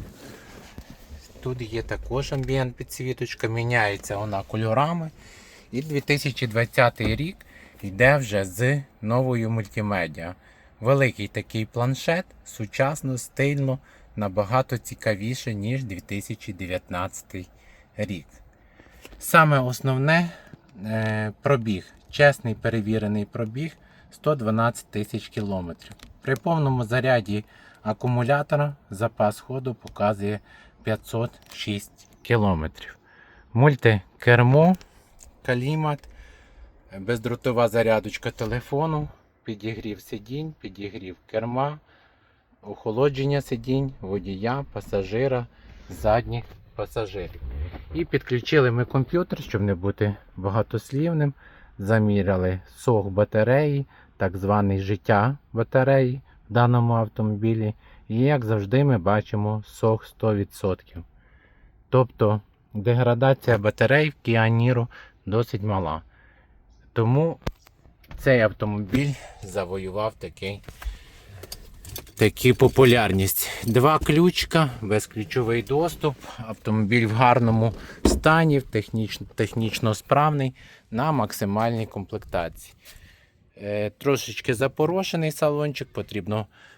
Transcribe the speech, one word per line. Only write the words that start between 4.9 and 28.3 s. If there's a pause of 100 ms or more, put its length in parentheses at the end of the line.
І
дві
тисячі
двадцятий
рік (360)
йде
вже
з (180)
новою
мультимедіа. (440)
Великий
такий
планшет, (200)
сучасно,
стильно, (360)
набагато
цікавіше,
ніж
дві
тисячі
дев'ятнадцятий (500)
рік. (920)
Саме
основне, (560)
е,
пробіг, (180)
чесний
перевірений
пробіг (340)
сто
дванадцять
тисяч
кілометрів. (300)
При
повному
заряді (360)
акумулятора (140)